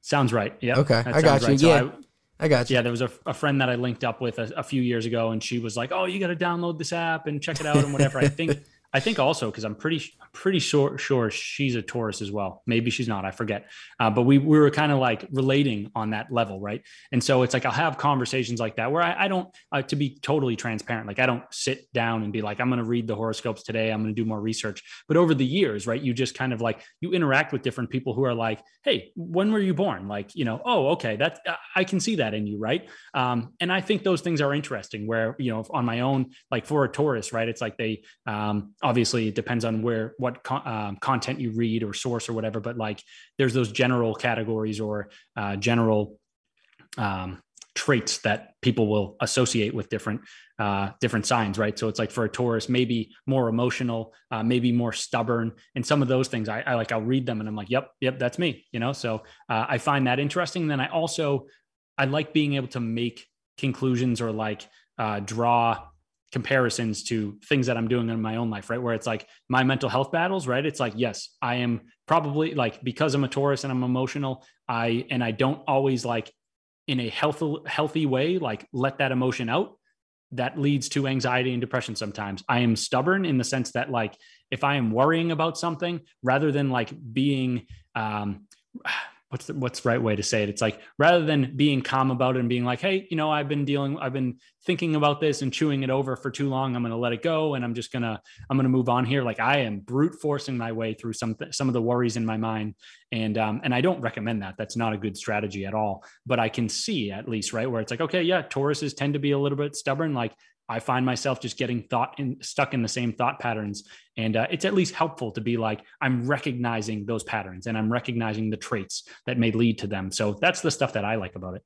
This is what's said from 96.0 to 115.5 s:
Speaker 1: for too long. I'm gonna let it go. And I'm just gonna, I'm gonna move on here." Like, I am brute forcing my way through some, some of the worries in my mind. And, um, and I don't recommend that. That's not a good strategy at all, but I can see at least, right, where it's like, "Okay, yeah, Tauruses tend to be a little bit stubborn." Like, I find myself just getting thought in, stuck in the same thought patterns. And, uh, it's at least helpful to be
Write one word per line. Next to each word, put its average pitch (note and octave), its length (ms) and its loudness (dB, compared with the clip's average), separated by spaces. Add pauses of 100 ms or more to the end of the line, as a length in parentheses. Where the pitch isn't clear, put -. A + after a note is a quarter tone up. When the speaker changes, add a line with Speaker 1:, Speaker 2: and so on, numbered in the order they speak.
Speaker 1:
for B2+ 160 -6
too C#3+ 160 -2
long. C3 280 0
I'm A#2+ 80 0
gonna A2+ 120 -2
let A#2+ 160 0
it A2+ 100 -4
go. D#3 340 0
And B2+ 100 -2
I'm A#2 80 -2
just A#2 180 -8
gonna, A#2 300 -4 (280)
I'm C3+ 80 2
gonna C3 120 4
move B2+ 180 4
on B2 160 4
here." C3 200 0
Like, A#2 160 -4
I C3+ 220 4
am G#2 180 -2
brute C3 420 0
forcing C#3 360 -2
my A#2 140 -4
way A2+ 220 -2
through A2+ 200 -6
some, A2+ 220 -4 (160)
some C3+ 160 -2
of B2+ 60 2
the A#2+ 80 2
worries A#2+ 360 2
in A2+ 80 -2
my A2 120 -2
mind. A2 380 -4 (360)
And, A2 260 -2
um, G#2+ 260 0
and B2 100 0
I B2 80 2
don't F3+ 180 2
recommend A#2 440 -4
that. F#2+ 140 -10
That's A2 200 -6
not A2+ 160 0
a G#2 40 -4
good G2+ 200 -4
strategy G2+ 480 -4
at G2 80 -8
all, G#2+ 320 -2 (200)
but B2 140 0
I A2+ 80 2
can A2+ 220 -2
see A#2+ 420 -4
at G2+ 160 -10
least, A2 240 -4
right, A#2 180 -2
where A#2 120 -2
it's A2 100 -6
like, A#2+ 100 -4
"Okay, E3 200 0
yeah, E3+ 220 2
Tauruses C#3+ 520 -2
tend C#3+ 200 0
to C#3+ 40 -2
be C#3+ 120 2
a C#3 80 4
little C#3+ 180 0
bit C#3+ 180 -2
stubborn." D3 380 -2
Like, A#2+ 200 -2 (340)
I A2+ 120 -4
find B2+ 260 0
myself B2+ 360 0
just - 160 -6
getting A#2+ 260 -2
thought B2+ 340 -2
in, B2+ 240 -4
stuck - 320 -2
in B2+ 80 0
the A2+ 60 0
same A#2+ 260 -2
thought B2 260 -2
patterns. G#2+ 480 -4 (300)
And, A2 180 0
uh, A2+ 140 2
it's E3 160 -4
at G3+ 80 0
least F#3 220 2
helpful D#3 380 -2
to A2+ 80 -6
be A#2 160 0